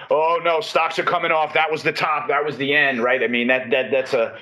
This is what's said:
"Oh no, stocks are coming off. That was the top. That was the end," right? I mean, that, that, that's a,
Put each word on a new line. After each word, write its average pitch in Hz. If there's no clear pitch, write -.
"Oh 160
no, 165
stocks 165
are 175
coming 170
off. 156
That 160
was 156
the 160
top. 151
That 143
was 147
the 139
end," 139
right? 123
I 113
mean, 120
that, 127
that, 131
that's 131
a, 113